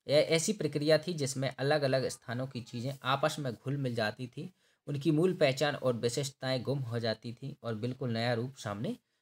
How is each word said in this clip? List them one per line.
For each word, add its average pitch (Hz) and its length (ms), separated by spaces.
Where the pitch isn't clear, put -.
यह 143 220
ऐसी 165 240
प्रक्रिया 151 440
थी 165 160
जिसमें 135 360
अलग-अलग 135 580
स्थानों 123 400
की 127 140
चीज़ें 123 320
आपस 135 360
में 135 140
घुल 135 240
मिल 127 180
जाती 113 320
थी, 170 220
उनकी 143 240
मूल 175 220
पहचान 147 420
और 127 200
विशेषताएं 131 680
गुम 139 160
हो 117 200
जाती 113 340
थीं - 200
और 117 120
बिल्कुल 123 360
नया 117 220
रूप 123 220
सामने 113 400